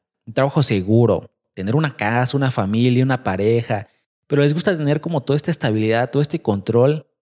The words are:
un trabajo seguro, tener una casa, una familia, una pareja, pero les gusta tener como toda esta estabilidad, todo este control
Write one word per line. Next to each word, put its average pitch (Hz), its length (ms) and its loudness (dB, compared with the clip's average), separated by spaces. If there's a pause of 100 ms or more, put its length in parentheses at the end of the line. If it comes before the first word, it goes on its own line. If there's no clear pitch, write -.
(280)
un 117 80 -16
trabajo 139 260 0
seguro, 107 720 2 (240)
tener 98 200 -4
una 151 220 -2
casa, 120 400 0
una 135 140 0
familia, 120 520 2
una 131 200 -2
pareja, 104 640 -2 (400)
pero 143 160 2
les 147 100 2
gusta 175 240 0
tener 151 240 0
como 165 220 -4
toda 139 140 0
esta - 120 -4
estabilidad, 110 640 -2
todo 139 100 0
este 156 220 -4
control 117 640 0 (300)